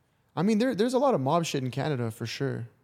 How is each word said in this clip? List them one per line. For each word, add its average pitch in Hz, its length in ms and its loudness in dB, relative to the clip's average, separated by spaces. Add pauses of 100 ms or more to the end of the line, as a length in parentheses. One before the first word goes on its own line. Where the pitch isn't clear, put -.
(360)
I 151 80 0
mean, 214 160 4
there, 135 160 2
there's 233 180 2
a 254 60 2
lot 269 160 4
of 139 60 0
mob 156 240 0
shit 139 180 -2
in 123 80 -4
Canada 131 400 -2
for - 160 -8
sure. 120 400 -4 (160)